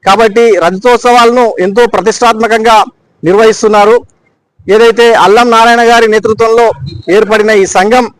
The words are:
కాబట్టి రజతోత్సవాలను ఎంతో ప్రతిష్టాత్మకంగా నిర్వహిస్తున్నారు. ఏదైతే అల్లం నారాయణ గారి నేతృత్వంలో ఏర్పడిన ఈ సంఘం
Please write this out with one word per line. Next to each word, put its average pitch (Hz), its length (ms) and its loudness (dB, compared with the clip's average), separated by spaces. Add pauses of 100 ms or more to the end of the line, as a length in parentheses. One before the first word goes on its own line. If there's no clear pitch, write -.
కాబట్టి 214 360 0 (200)
రజతోత్సవాలను 240 800 0 (200)
ఎంతో 202 180 0 (100)
ప్రతిష్టాత్మకంగా 220 840 0 (460)
నిర్వహిస్తున్నారు. 214 720 0 (800)
ఏదైతే 233 300 2 (200)
అల్లం 226 300 2
నారాయణ 233 360 2
గారి 233 220 2
నేతృత్వంలో 220 540 0 (480)
ఏర్పడిన 214 360 0 (120)
ఈ - 20 -2 (100)
సంఘం 220 300 0 (140)